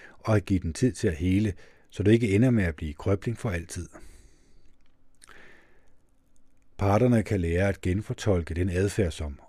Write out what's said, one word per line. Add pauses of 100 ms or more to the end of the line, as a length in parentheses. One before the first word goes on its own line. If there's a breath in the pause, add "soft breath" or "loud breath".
(200 loud breath)
og
at
give
den
tid
til
at
hele, (360 soft breath)
så
du
ikke
ender
med
at
blive
krøbling
for
altid. (3000 soft breath)
Parterne
kan
lære
at
genfortolke
den
adfærd,
som